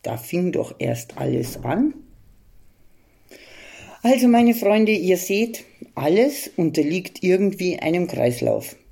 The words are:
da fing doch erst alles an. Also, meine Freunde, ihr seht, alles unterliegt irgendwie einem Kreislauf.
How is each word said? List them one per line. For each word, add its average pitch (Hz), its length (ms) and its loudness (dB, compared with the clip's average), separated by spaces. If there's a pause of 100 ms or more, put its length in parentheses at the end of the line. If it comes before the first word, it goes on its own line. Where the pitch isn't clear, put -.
da 120 140 -8
fing 175 340 -4
doch - 280 -4
erst - 400 -6
alles 127 440 -4
an. 208 300 0 (2000)
Also, 247 260 4
meine 233 280 6
Freunde, 214 380 2
ihr 185 240 2
seht, 220 460 -2 (300)
alles 220 640 0
unterliegt 165 680 -2
irgendwie 185 540 0
einem 170 300 -2
Kreislauf. - 680 -2 (160)